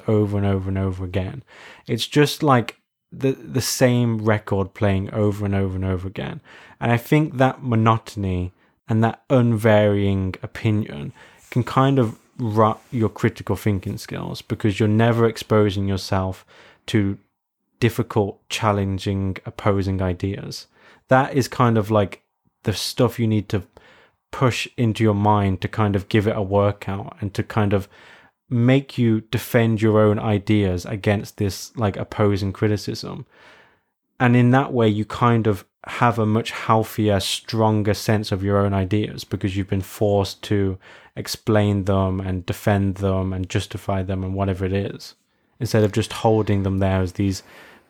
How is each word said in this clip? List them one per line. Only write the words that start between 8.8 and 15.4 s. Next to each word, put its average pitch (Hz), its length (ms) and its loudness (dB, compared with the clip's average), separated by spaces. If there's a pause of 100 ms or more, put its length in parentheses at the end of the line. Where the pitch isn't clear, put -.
and 110 160 2
that 113 260 -2
unvarying 104 1120 4
opinion 107 720 -4 (380)
can 120 140 -2
kind 135 340 2
of 113 200 0 (200)
rut 110 420 2 (120)
your 110 160 0
critical - 480 -2
thinking 101 420 -2
skills, - 440 -12
because 107 360 -2
you're 110 100 2
never 117 380 4
exposing 107 600 0